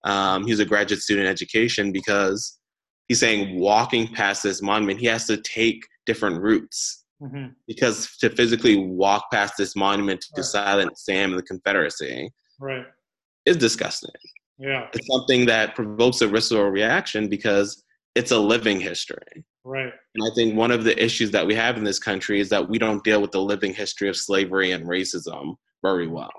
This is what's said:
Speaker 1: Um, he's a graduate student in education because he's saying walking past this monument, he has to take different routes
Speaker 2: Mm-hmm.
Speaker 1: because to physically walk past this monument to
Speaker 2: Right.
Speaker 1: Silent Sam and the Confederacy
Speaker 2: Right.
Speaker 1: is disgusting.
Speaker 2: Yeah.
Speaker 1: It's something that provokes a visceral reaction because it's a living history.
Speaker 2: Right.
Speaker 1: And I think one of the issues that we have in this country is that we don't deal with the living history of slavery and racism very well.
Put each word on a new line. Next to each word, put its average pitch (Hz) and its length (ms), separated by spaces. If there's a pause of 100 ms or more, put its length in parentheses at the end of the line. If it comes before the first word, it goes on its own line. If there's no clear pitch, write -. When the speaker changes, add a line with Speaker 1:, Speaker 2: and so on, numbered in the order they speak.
Speaker 1:
Um, 98 420
he's 107 140
a 104 40
graduate 104 380
student 101 240
in 95 40
education 101 640
because 98 640 (500)
he's 117 120
saying 101 380
walking 110 560
past 101 280
this 98 200
monument, 101 380
he 120 60
has 113 200
to 107 120
take 113 420 (240)
different 101 380
routes - 640 (180)
Speaker 2:
Mm-hmm. 135 240 (200)
Speaker 1:
because 113 520
to 117 100
physically 117 480
walk 95 560
past 101 240
this 98 180
monument 98 460
to - 220
Speaker 2:
Right. - 20
Speaker 1:
Silent 101 540
Sam 95 320
and 92 80
the 90 60
Confederacy 78 840 (300)
Speaker 2:
Right. 135 240 (640)
Speaker 1:
is 180 100
disgusting. - 540 (480)
Speaker 2:
Yeah. 135 340
Speaker 1:
It's - 140
something 127 400
that 110 280
provokes 113 460
a 117 60
visceral 104 420
reaction 107 600
because 101 520 (340)
it's 123 160
a 113 60
living 107 420
history. - 680 (180)
Speaker 2:
Right. 131 300 (200)
Speaker 1:
And 110 160
I 107 40
think 113 220
one 117 140
of 113 140
the - 180
issues 117 280
that 95 160
we 107 80
have 117 240
in 107 60
this 101 140
country 101 400
is 98 120
that 101 180
we 110 100
don't 107 240
deal 107 200
with 98 100
the 95 80
living 98 320
history 101 380
of 92 80
slavery 95 540
and 85 140
racism 87 680 (280)
very 90 260
well. 80 300